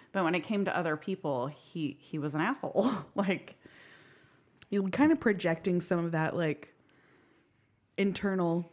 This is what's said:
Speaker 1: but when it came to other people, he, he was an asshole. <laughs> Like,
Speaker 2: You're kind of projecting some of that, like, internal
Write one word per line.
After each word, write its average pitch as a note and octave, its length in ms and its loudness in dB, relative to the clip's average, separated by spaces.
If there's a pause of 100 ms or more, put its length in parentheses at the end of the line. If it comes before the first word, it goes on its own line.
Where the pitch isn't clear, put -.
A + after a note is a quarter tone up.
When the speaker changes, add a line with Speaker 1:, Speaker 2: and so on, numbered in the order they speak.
(140)
Speaker 1:
but F#3+ 120 0
when E3 100 2
it F3 60 0
came G3+ 240 -2
to F#3+ 120 0
other E3 200 0
people, D3 520 -4
he, D3 520 -8
he - 180 -8
was D3 160 -4
an D3+ 60 -2
asshole. A3+ 500 0 (140)
<laughs> - 100 -20
Like, F#3+ 420 -2 (1120)
Speaker 2:
You're G3 180 0
kind D4 240 4
of D4+ 80 2
projecting F3 600 2
some E3+ 240 2
of E3+ 80 -2
that, D#3+ 220 0
like, D#3 400 -4 (1200)
internal F#3 760 0